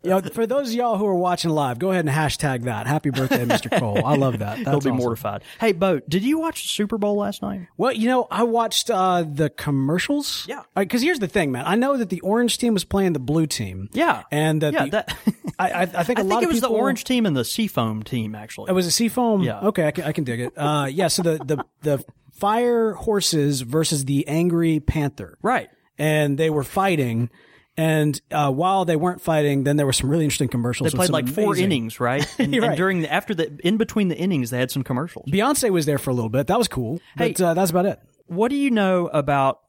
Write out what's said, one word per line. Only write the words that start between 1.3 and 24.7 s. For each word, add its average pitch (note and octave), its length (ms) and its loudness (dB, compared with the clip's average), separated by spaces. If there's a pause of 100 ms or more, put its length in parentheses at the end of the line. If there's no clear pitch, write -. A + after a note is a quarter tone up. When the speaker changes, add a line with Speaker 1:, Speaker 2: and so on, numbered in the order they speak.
Speaker 1:
live, C#3 260 0
go F#3 140 0
ahead F3+ 120 2
and C#3+ 120 0
hashtag C#3 480 0
that. A2+ 240 -4
Happy D3 240 0
birthday, C3 340 0
Mister - 240 0
Cole. B2+ 340 0
I C#3 120 2
love C3 240 0
that. G#2 180 -4
That's A#3 120 -4
Speaker 2:
He'll C#3+ 100 2
be C#3 100 0
Speaker 1:
awesome. B2+ 80 -2
Speaker 2:
mortified. A2+ 460 -4 (160)
Hey, A3 140 2
Bo, F3 260 2 (100)
did F#3+ 140 0
you D4+ 160 2
watch D#4+ 240 -4
the - 60 -6
Super G#3+ 280 -2
Bowl G#3 200 0
last G3+ 260 -4
night? G3 240 -6 (100)
Speaker 1:
Well, B3 140 2
you A3 160 0
know, B3+ 240 2
I G#3 120 0
watched, A3+ 460 0
uh, F#3 420 2
the D3 200 0
commercials. D#3 1000 -2
Speaker 2:
Yeah. C4+ 140 -10 (120)
Speaker 1:
Uh, G3 140 0
'cause A#3+ 140 2
here's E4 160 2
the F#3+ 80 -2
thing, D#3 240 0
man. B2 160 -4
I F3+ 80 2
know C4+ 220 2
that A3 120 -2
the F3 120 -4
orange A3 360 2
team A#3 160 2
was F#3 100 0
playing F#3+ 300 2
the C#3+ 60 -2
blue D3+ 260 2
team. F#2+ 480 -6
Speaker 2:
Yeah. C4+ 380 0
Speaker 1:
And D3+ 320 2
that D3+ 100 0
Speaker 2:
Yeah, C#4 120 0
Speaker 1:
the, C#3 60 -6
Speaker 2:
that - 260 -4 (200)
<laughs> - 220 -10
Speaker 1:
I, F3+ 120 0
I, F3 100 -2
I F3 220 -2
think A#3 140 0
a G#3+ 40 0
Speaker 2:
I G3 40 0
Speaker 1:
lot F#3+ 40 0
Speaker 2:
think G#3+ 80 2
Speaker 1:
of A#3+ 60 2
Speaker 2:
it F4+ 40 0
was B3 140 2
Speaker 1:
people B3+ 80 0
Speaker 2:
the A3+ 120 0
orange - 220 0
team A#3+ 240 2
and D3+ 100 2
the A#2+ 80 0
seafoam A2+ 560 -2
team, G#2+ 320 -6
actually. G#2+ 380 -12
Speaker 1:
It - 20 2
was F3+ 140 2
a D#3 40 0
seafoam? A3+ 520 2
Speaker 2:
Yeah. A2 160 -2
Speaker 1:
Okay, F#3+ 260 0
I D3+ 60 2
can, E3+ 140 -6
I D3+ 80 -2
can D#3+ 100 -2
dig A#2+ 160 -4
it. B2 180 -6
Uh, D3 320 0
yeah, G3+ 200 0
so A3 120 0
the, E3 220 0
the, C#3 220 -4 (160)
the C#3 220 0 (300)
fire A3+ 600 0
horses D3+ 680 0
versus C#3+ 440 -2
the C#3 220 0
angry E3 520 2